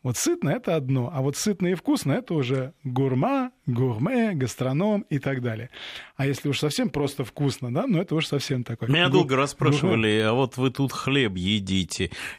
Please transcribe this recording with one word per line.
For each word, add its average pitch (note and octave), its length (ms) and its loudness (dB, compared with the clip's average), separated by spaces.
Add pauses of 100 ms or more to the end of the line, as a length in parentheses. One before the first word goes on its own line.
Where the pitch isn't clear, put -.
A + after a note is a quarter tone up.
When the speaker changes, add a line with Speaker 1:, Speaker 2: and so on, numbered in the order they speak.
Speaker 1:
Вот B2 120 -2
сытно — E4+ 360 0
это G3 260 0
одно, C3 360 0
а C3+ 80 -4
вот C#3 140 -2
сытно F#3+ 320 -2
и F#3 60 2
вкусно — E3+ 400 0
это G3+ 220 -2
уже C3 380 -2 (120)
гурма, C#3 680 0 (140)
гурме, C3 680 0
гастроном D3 760 0
и C#3+ 100 -2
так C3+ 220 -2
далее. A2+ 280 -6 (460)
А C3+ 120 -2
если C#3 200 -2
уж C3+ 120 0
совсем E3 300 0
просто C#3 360 -2
вкусно, B2 480 -4
да, F#3+ 140 0
ну F3 120 2
это E3 160 -2
уж D#3 120 -2
совсем C3 360 -2
такое. A#2 240 -6
Speaker 2:
Меня D#3+ 200 4
Speaker 1:
Гу-, C3+ 100 2
Speaker 2:
долго C3 180 4
расспрашивали, A#2+ 840 2
Speaker 1:
гурме. A2 80 4
Speaker 2:
«А A2 60 4
вот B2+ 220 0
вы B2+ 140 2
тут C3+ 240 -2
хлеб C3 420 0
едите, F#2+ 760 0 (280)